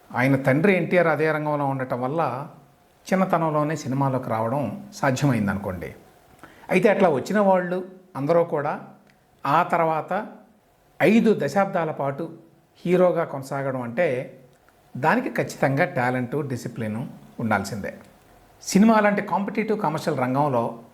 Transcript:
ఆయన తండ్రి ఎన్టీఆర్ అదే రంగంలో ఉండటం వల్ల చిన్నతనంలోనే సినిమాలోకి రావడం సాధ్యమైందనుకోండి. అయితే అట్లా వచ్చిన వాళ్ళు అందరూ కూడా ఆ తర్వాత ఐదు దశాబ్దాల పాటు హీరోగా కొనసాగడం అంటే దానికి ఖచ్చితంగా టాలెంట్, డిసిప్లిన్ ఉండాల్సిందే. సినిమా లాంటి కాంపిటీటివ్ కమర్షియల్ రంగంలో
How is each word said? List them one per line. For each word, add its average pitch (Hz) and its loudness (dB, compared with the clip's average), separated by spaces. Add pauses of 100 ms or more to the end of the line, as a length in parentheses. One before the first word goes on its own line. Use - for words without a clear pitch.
(160)
ఆయన 131 2
తండ్రి 156 2
ఎన్టీఆర్ 170 2
అదే 156 2
రంగంలో 151 -2
ఉండటం 131 -4
వల్ల 139 -4 (680)
చిన్నతనంలోనే 160 0
సినిమాలోకి 131 -2
రావడం 113 -2
సాధ్యమైందనుకోండి. 101 -2 (720)
అయితే 185 4
అట్లా 196 4
వచ్చిన 160 0
వాళ్ళు 185 2 (300)
అందరూ 160 2
కూడా 160 -4 (640)
ఆ 151 4
తర్వాత 170 0 (760)
ఐదు 214 6
దశాబ్దాల 165 0
పాటు 143 -6 (480)
హీరోగా 175 4
కొనసాగడం 139 -6
అంటే 127 -4 (580)
దానికి 165 2
ఖచ్చితంగా 143 0
టాలెంట్, 127 -2
డిసిప్లిన్ 120 -8 (320)
ఉండాల్సిందే. 104 -2 (680)
సినిమా 220 6
లాంటి 208 2
కాంపిటీటివ్ 202 -4
కమర్షియల్ 151 -2
రంగంలో 127 0 (140)